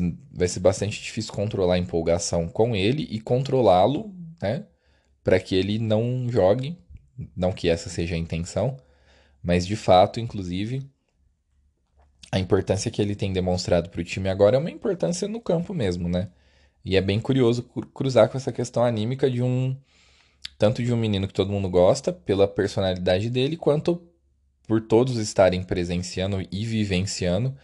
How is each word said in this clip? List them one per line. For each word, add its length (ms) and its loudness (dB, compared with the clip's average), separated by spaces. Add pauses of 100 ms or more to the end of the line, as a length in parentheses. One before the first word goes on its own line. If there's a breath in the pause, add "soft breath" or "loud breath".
(300)
vai 180 -2
ser 120 -6
bastante 420 0
difícil 300 -8
controlar 440 0
a 20 2
empolgação 680 -2
com 300 0
ele 340 0
e 100 -6
controlá-lo, 920 2 (280)
né, 240 -4 (580)
pra 160 4
que 140 -6
ele 240 0
não 500 -2
jogue. 480 2 (580)
Não 180 0
que 180 -2
essa 180 -2
seja 280 -4
a 20 -2
intenção, 580 -4 (680 soft breath)
mas 240 0
de 100 -4
fato, 440 4
inclusive, 600 -6 (1500)
a 40 2
importância 520 0
que 120 -2
ele 120 -2
tem 160 -4
demonstrado 600 0
pro 120 -8
time 280 -6
agora 260 4
é 20 4
uma 120 -4
importância 580 -4
no 100 -8
campo 360 -2
mesmo, 340 -2
né? 220 -2 (520 soft breath)
E 140 2
é 60 6
bem 180 0
curioso 420 2
cru-, 260 -10
cruzar 420 4
com 80 -6
essa 120 -6
questão 320 -2
anímica 480 0
de 120 -2
um, 340 0 (800 soft breath)
tanto 240 2
de 120 0
um 20 0
menino 320 0
que 60 -14
todo 180 0
mundo 160 -2
gosta, 420 4
pela 380 2
personalidade 800 0
dele, 260 -2
quanto 480 0 (640)
por 140 2
todos 380 2
estarem 440 2
presenciando 800 -4 (100)
e 140 -6
vivenciando 1000 -2